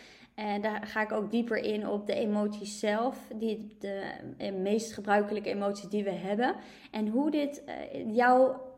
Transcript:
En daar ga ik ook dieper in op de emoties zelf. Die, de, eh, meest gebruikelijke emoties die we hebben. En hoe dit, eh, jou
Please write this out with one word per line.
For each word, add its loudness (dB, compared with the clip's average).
En -2
daar -2
ga -2
ik 0
ook -2
dieper 2
in 0
op -2
de 0
emoties 0
zelf. 0
Die, -4
de, -6
eh, -4
meest 0
gebruikelijke 2
emoties -2
die 0
we -2
hebben. 0
En -2
hoe 2
dit, 0
eh, -6
jou 8